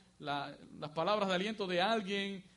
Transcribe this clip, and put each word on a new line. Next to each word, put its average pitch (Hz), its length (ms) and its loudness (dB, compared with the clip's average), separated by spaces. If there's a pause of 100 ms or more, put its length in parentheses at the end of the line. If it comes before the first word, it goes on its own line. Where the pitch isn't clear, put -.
(200)
la, 143 360 -4 (220)
las 151 140 -8
palabras 196 380 2
de 185 60 4
aliento 202 300 0
de 180 160 2
alguien, 196 600 0 (140)